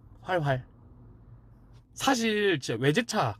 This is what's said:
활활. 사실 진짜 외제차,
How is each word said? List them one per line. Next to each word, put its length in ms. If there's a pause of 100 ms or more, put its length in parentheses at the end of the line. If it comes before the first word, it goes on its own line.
(220)
활활. 420 (1300)
사실 680
진짜 200
외제차, 600